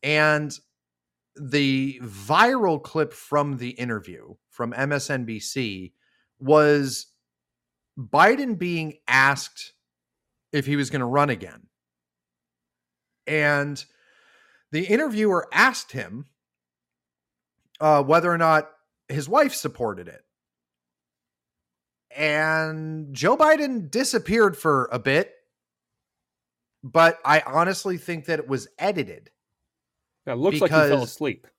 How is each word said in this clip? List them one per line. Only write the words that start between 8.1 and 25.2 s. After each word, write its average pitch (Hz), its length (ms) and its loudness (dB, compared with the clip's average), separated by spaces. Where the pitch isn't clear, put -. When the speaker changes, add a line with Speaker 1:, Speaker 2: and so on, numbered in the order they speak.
Speaker 1:
being 165 380 -4
asked 135 680 0
if 143 140 -2
he 143 100 -2
was 139 140 -2
gonna 131 180 -4
run 143 220 2
again. 92 380 -8
And 147 560 0
the 160 140 -4
interviewer 214 680 0
asked 226 400 2
him, 117 320 -10
uh, 151 240 4
whether 165 280 2
or 170 60 0
not 160 320 2
his 139 220 -8
wife 269 240 2
supported 101 540 -8
it. - 140 -20
And 156 1000 -2
Joe 165 240 2
Biden 285 520 2
disappeared 220 680 0
for 139 340 0
a 120 80 -4
bit, 135 340 0